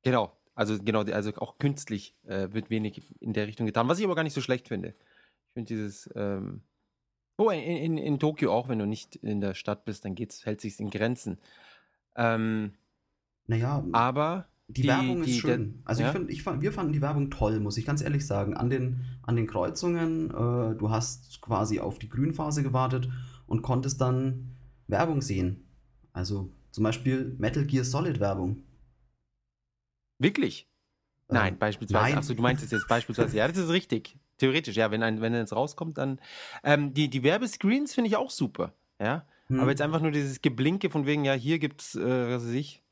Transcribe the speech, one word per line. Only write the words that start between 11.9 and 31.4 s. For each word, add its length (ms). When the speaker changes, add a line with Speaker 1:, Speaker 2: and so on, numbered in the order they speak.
Speaker 1:
Ähm, 580
Speaker 2:
Naja, 460
Speaker 1:
aber 560
Speaker 2:
die 140
Speaker 1:
die, 60
Speaker 2:
Werbung 340
ist 60
Speaker 1:
die, 120
Speaker 2:
schön. 360
Speaker 1:
der, 120
Speaker 2:
Also 140
ich 60
Speaker 1:
ja? 40
Speaker 2:
find, 200
ich 100
fand, 220
wir 100
fanden 180
die 100
Werbung 280
toll, 300
muss 180
ich 80
ganz 160
ehrlich 240
sagen. 320
An 140
den, 340
an 140
den 100
Kreuzungen, 840
äh, 440
du 140
hast 500
quasi 400
auf 200
die 100
Grünphase 540
gewartet 440
und 160
konntest 400
dann 560
Werbung 340
sehen. 460
Also 380
zum 120
Beispiel 540
Metal 260
Gear 200
Solid 360
Werbung. 440
Speaker 1:
Wirklich? 480
Speaker 2:
Ähm, 60
Speaker 1:
Nein, 240